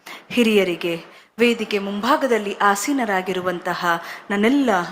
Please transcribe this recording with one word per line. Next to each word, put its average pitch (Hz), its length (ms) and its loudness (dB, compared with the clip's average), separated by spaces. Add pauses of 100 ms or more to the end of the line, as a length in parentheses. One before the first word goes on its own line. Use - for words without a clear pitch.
(300)
ಹಿರಿಯರಿಗೆ, 180 880 0 (220)
ವೇದಿಕೆ 220 400 0
ಮುಂಭಾಗದಲ್ಲಿ 214 840 0
ಆಸೀನರಾಗಿರುವಂತಹ 185 1400 0 (280)
ನನ್ನೆಲ್ಲ 208 600 2